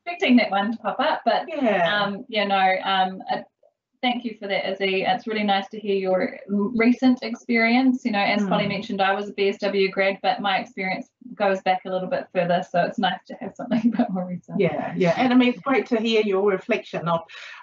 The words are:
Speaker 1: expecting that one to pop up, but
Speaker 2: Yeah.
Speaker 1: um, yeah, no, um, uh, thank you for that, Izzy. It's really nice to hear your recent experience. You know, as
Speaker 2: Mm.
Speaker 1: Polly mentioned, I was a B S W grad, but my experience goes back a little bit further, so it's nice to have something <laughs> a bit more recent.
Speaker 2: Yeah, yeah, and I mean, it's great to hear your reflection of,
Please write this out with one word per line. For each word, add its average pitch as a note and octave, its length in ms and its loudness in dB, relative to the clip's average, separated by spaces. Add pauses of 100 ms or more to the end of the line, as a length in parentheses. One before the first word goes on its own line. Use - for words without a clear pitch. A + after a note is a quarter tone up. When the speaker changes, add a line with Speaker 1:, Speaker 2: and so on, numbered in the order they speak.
Speaker 1:
expecting E4+ 300 4
that A3 140 4
one G3+ 200 0
to A3+ 60 -4
pop G3+ 240 -4
up, D4 240 0
but A3 240 0
Speaker 2:
Yeah. G#3 540 2
Speaker 1:
um, G3+ 260 -4
yeah, G#3 160 -2
no, F#3+ 400 4
um, F#3+ 380 0 (100)
uh, - 60 -2 (640)
thank A#3+ 200 -2
you A3 160 -8
for G#3 80 -10
that, F#3+ 240 -4
Izzy. F#3+ 320 -2
It's F#3 240 0
really G#3+ 180 -2
nice G3 240 0
to A3 100 -14
hear G3+ 180 -2
your F#3 500 0
recent A3+ 760 2
experience. A#3 840 2
You A#3+ 60 -2
know, G3+ 80 0
as G3+ 240 0
Speaker 2:
Mm. F#3+ 80 -2
Speaker 1:
Polly F#3+ 180 2
mentioned, G3+ 320 -4
I G3 140 2
was G3+ 160 -6
a - 20 -12
B G3 160 0
S G3+ 80 -2
W G3 340 0
grad, F#3+ 320 0
but G3 200 0
my G3 160 0
experience F#3+ 500 -6 (240)
goes G3 300 0
back F#3 240 0
a F#3+ 40 -6
little F#3 200 -4
bit - 240 -4
further, F3 360 2
so F3 120 2
it's - 160 -4
nice F3+ 280 -2
to - 140 -16
have G3 160 -10
something - 240 -2
<laughs> A3+ 140 2
a - 20 -6
bit A#3 140 0
more F#3 160 -4
recent. F3+ 340 -6
Speaker 2:
Yeah, - 340 -2
yeah, F3 220 2
and B3 160 2
I B3+ 40 4
mean, B3 180 4
it's - 60 -14
great B3 260 0
to A#3 120 0
hear A3 220 2
your G3+ 300 0
reflection F#3 580 -4
of, E3 120 0 (420)